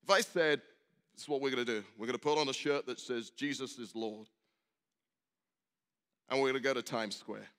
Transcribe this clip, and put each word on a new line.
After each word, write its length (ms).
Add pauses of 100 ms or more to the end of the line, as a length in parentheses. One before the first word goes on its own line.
If 60
I 120
said, 400 (520)
"This 100
is 60
what 120
we're 100
gonna 120
do. 220 (120)
We're 100
gonna 100
put 200
on 120
a 40
shirt 320
that 140
says, 300
'Jesus 500
is 160
Lord,' 320 (2000)
and 120
we're 80
gonna 100
go 140
to 80
Times 340
Square." 320 (120)